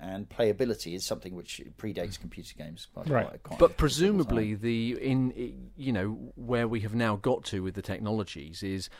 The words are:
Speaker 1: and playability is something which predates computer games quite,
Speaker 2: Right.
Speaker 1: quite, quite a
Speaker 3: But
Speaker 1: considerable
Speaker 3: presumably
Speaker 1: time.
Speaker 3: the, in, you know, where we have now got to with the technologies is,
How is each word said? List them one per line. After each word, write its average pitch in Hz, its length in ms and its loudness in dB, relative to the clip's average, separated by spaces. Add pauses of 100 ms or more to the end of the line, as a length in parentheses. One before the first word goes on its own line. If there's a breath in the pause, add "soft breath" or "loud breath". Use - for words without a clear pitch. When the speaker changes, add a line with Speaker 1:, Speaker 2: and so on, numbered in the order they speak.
Speaker 1:
and 95 280 -6
playability 107 680 2
is 95 100 -4
something 92 300 -4
which - 280 -10 (160)
predates 92 420 -4
computer - 360 -12
games 78 360 -12
quite, - 160 -8
Speaker 2:
Right. 127 180 4
Speaker 1:
quite, - 160 -12
quite - 140 -8
a - 40 -10
Speaker 3:
But 170 160 8
Speaker 1:
considerable 156 480 4
Speaker 3:
presumably 113 280 2
Speaker 1:
time. 104 100 -4
Speaker 3:
the, 117 380 0
in, 127 760 0
you 135 160 -2
know, 107 440 -2
where 120 320 2
we 113 120 0
have 104 140 -4
now 113 220 4
got 127 300 2
to 95 160 -2
with 92 120 -2
the 98 80 -6
technologies 98 800 -4
is, 98 380 -4